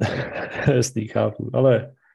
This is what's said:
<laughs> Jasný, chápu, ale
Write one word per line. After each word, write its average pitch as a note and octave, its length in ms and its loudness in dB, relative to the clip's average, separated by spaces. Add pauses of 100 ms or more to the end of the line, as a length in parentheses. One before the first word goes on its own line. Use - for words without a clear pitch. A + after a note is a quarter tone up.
(320)
<laughs> - 420 -2
Jasný, A#2 340 0
chápu, A2 440 -2
ale B2+ 420 2 (200)